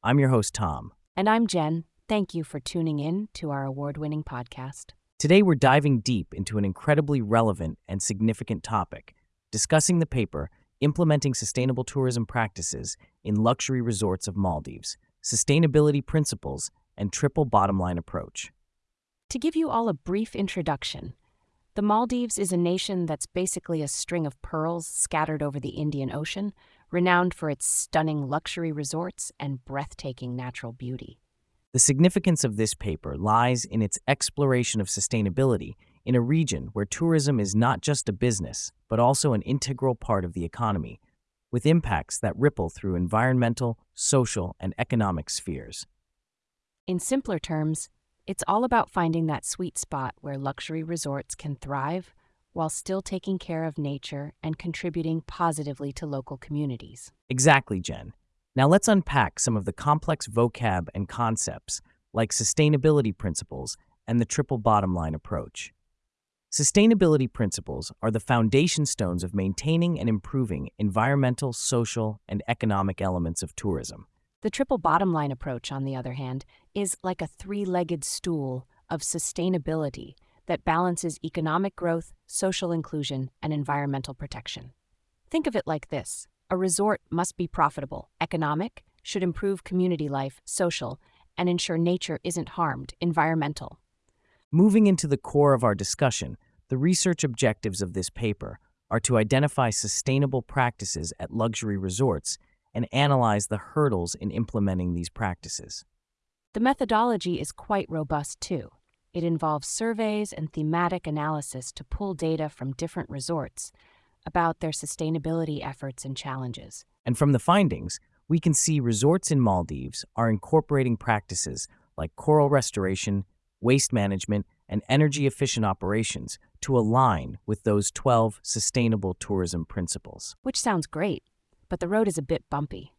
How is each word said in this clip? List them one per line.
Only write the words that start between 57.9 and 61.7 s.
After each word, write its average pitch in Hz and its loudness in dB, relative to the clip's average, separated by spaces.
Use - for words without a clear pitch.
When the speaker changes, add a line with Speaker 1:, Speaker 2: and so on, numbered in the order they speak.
Speaker 1:
Now 131 6
let's 185 6
unpack 143 2
some 113 0
of 95 -4
the 98 -6
complex 151 0
vocab 110 0
and 95 -4
concepts, - -4